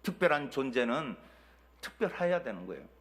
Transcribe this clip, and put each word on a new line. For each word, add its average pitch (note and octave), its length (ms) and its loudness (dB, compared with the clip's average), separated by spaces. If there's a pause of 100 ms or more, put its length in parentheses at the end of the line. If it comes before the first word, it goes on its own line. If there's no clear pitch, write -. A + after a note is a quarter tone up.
특별한 D3+ 480 2
존재는 B2+ 640 0 (640)
특별해야 F3 640 0
되는 F#2 240 -8
거예요. D2 160 -10 (180)